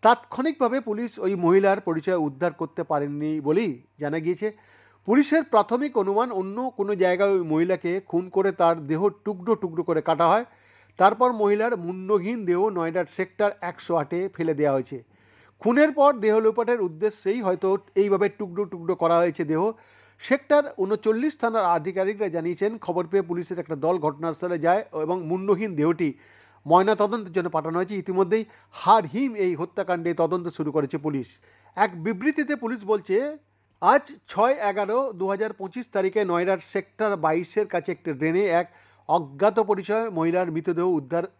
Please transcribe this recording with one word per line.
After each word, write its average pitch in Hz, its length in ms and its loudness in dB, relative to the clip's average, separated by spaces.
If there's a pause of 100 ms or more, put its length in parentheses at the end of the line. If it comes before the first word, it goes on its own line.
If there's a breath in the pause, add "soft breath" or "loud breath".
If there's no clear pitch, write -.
তাৎক্ষণিকভাবে 254 800 2
পুলিশ 220 380 -6
ওই 190 160 0
মহিলার 190 460 4
পরিচয় 175 360 -2
উদ্ধার 156 360 -2
করতে 165 300 -8
পারেননি 151 580 -4
বলেই 151 420 0 (160)
জানা 147 200 -4
গিয়েছে। 175 280 -4 (600 soft breath)
পুলিশের 285 360 4
প্রাথমিক 240 540 0
অনুমান, 208 340 0
অন্য 202 460 -6
কোনো 202 180 -2
জায়গায় 185 400 2
ওই 180 80 2
মহিলাকে 170 560 0
খুন 180 300 -4
করে 190 220 0
তার 170 360 2
দেহ 160 220 0
টুকরো 202 460 -2
টুকরো 175 280 -4
করে 156 180 0
কাটা 165 260 2
হয়, 214 180 4 (540 soft breath)
তারপর 226 320 6
মহিলার 214 460 0
মুন্ডহীন 185 680 -2
দেহ 175 240 2
নয়ডার 170 360 -2
সেক্টর 202 460 -2 (100)
একশো 175 340 -6
আটে 175 400 -2
ফেলে 160 180 -2
দেওয়া 143 220 2
হয়েছে। 131 280 -6 (580 soft breath)
খুনের 285 300 4
পর 285 200 6 (120)
দেহ 214 160 4
লোপাটের 220 420 2
উদ্দেশ্যেই 196 600 -2
হয়তো 190 360 0 (180)
এইভাবে 196 340 4
টুকরো 202 360 -6
টুকরো 170 300 -4
করা 170 220 4
হয়েছে 170 280 2
দেহ। 156 160 0 (600 soft breath)
সেক্টর 285 420 2 (140)
ঊনচল্লিশ 220 640 0
থানার 226 240 0
আধিকারিকরা 190 640 -2
জানিয়েছেন, 175 480 -4
খবর 180 300 -4
পেয়ে 180 220 0
পুলিশের 175 340 -6
একটা 156 120 -6
দল 156 240 0
ঘটনাস্থলে 156 600 -4
যায় 175 220 2 (240)
এবং 180 120 -2 (120)
মুন্ডহীন 190 460 -2
দেহটি 160 340 0 (560 soft breath)
ময়নাতদন্তের 196 680 2
জন্য 175 140 -2
পাঠানো 160 300 -2
হয়েছে। 190 160 -4
ইতিমধ্যেই 180 480 0 (280 soft breath)
হাড়হিম 214 640 2
এই 185 200 0
হত্যাকাণ্ডে 175 580 -4
তদন্ত 170 340 0 (100)
শুরু 151 140 -4
করেছে 143 260 -2
পুলিশ। 143 300 -4 (500 soft breath)
এক 180 260 -2
বিবৃতিতে 254 520 -2
পুলিশ 233 280 -6
বলছে, 196 320 -2 (680)
আজ 262 220 6 (240)
ছয় 240 280 2 (140)
এগারো 202 280 -2 (160)
দু 185 140 -4
হাজার 202 260 -2
পঁচিশ 190 320 -12 (100)
তারিখে 190 300 0
নয়ডার 180 340 0 (140)
সেক্টর 208 440 -2
বাইশের 165 500 0
কাছে 180 240 -4
একটি - 220 -8
ড্রেনে 165 320 0 (160)
এক 175 60 -4 (420 soft breath)
অজ্ঞাত 156 500 0
পরিচয় 208 500 0
মহিলার 175 420 0
মৃতদেহ 170 360 -2 (120)
উদ্ধার 160 240 -4 (160)